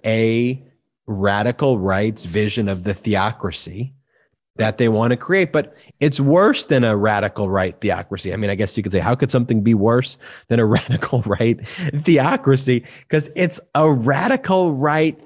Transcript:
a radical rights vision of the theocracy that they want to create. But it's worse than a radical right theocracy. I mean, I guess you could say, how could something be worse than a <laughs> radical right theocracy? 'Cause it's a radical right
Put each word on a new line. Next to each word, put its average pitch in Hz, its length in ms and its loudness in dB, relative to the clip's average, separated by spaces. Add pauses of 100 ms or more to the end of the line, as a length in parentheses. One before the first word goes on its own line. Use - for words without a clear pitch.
a 113 580 0 (420)
radical 107 720 0
rights 98 440 -2
vision 104 460 -2
of 92 160 -6
the 104 80 -2
theocracy 101 1000 -4 (640)
that 110 220 -2
they 120 120 2
want 113 220 2
to 123 60 0
create. 180 360 -2
But - 240 -2 (240)
it's 147 180 2
worse 180 460 4
than 131 180 4
a 110 140 2
radical 104 520 0
right 95 300 -2
theocracy. 92 540 -4
I - 20 -6
mean, 104 140 -2
I 101 60 -2
guess 98 200 -4
you 107 80 -2
could 95 80 -6
say, 95 80 0
how 110 160 2
could 127 160 0
something 120 300 2
be 113 120 4
worse 113 440 2 (320)
than 117 100 2
a 113 60 4
<laughs> 107 120 2
radical - 440 -2
right 113 440 0 (380)
theocracy? 135 800 2 (240)
'Cause 156 300 -2
it's 180 240 -2 (120)
a 156 160 4
radical 175 840 0
right 151 520 0